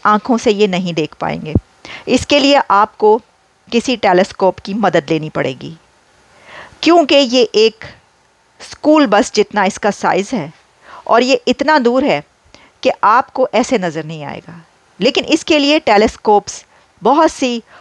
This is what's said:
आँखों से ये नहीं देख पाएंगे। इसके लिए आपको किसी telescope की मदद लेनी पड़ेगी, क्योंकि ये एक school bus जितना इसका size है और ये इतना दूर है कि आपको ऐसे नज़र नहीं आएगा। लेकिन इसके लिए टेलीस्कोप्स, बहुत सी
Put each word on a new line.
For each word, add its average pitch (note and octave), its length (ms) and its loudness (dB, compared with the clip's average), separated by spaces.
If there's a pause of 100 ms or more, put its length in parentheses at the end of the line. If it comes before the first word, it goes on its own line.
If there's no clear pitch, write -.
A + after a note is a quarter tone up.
आँखों G#3+ 320 0
से A#3 120 0
ये G#3 180 2
नहीं F3+ 260 -4
देख D#3 260 -4
पाएंगे। D#3 340 -6 (540)
इसके C#4+ 300 0
लिए C#4 220 2 (100)
आपको G#3+ 460 2 (520)
किसी A#3+ 280 -2
telescope F#3+ 600 0
की G3 160 -10
मदद F3 360 -2
लेनी D#3 180 -4
पड़ेगी, C#3+ 480 -8 (1080)
क्योंकि D#4+ 320 4
ये B3+ 280 4
एक A3 420 0 (760)
school D4+ 460 0
bus G3+ 280 0
जितना G#3 300 0
इसका G#3 260 -2
size G3 460 -4
है D#3+ 160 -8 (540)
और A#3 160 2
ये B3+ 260 0
इतना C#4+ 300 2
दूर B3 260 0
है D3+ 180 -2 (600)
कि - 80 0 (140)
आपको B3+ 500 2
ऐसे A#3 240 0
नज़र E3 260 -6
नहीं D#3 200 -12
आएगा। E3 360 -16 (400)
लेकिन B3 240 0
इसके - 340 0
लिए C#4+ 200 2
टेलीस्कोप्स, G#3+ 840 0 (380)
बहुत C#4+ 280 2
सी A#3+ 320 -6 (180)